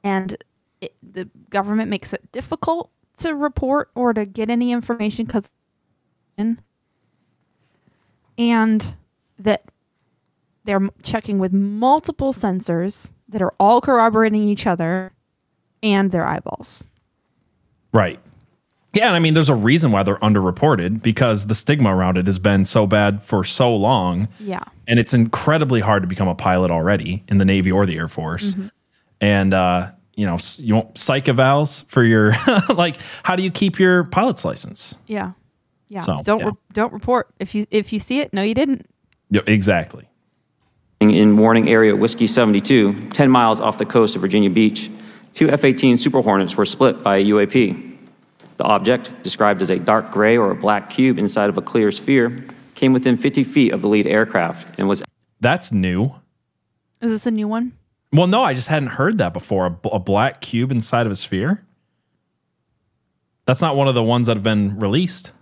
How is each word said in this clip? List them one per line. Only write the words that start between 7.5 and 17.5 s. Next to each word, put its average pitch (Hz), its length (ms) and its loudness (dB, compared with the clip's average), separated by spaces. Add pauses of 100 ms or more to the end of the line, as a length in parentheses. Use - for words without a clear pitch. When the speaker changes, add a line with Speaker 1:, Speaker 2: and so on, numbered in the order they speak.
Speaker 1:
and 220 560 0 (440)
that 208 240 -2 (1000)
they're 202 120 -2
m-, 196 140 -2 (120)
checking 214 360 -4
with 185 140 -2
multiple 254 800 -2
sensors 185 800 -6 (160)
that 202 140 -8
are 185 160 -2
all 226 220 4
corroborating 220 600 2
each 208 240 -2
other 185 460 -4 (680)
and 196 280 2
their 175 160 -2
eyeballs. - 600 -8 (1040)